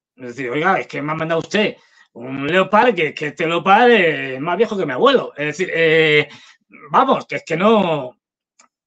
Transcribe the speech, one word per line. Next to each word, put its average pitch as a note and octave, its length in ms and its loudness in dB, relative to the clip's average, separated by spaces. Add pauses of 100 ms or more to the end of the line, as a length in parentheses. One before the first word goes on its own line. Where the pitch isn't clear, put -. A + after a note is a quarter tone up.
(160)
Es B2 120 -14
decir, B2 200 -8
"Oiga, D#3 300 0
es B2 80 -6
que C#3+ 160 -10
me D3+ 80 -6
ha D#3+ 60 -4
mandado D#3+ 240 -4
usted G3+ 360 -2 (360)
un C3+ 340 -10
Leopard, F#3+ 480 2
que, D#3 180 -2
que - 140 -8
este D#3+ 220 -4
Leopard G3 420 4
es C#3 500 2
más F3 160 -4
viejo G#3+ 200 -2
que F3+ 100 -2
mi C3+ 60 -6
abuelo". G#3 440 2
Es D3 100 -6
decir, E3 280 -6
eh, D#3 540 2 (600)
vamos, A#3+ 380 0
que - 80 -10
es C#3 100 -8
que D#3+ 120 -4
no, F3+ 600 0 (720)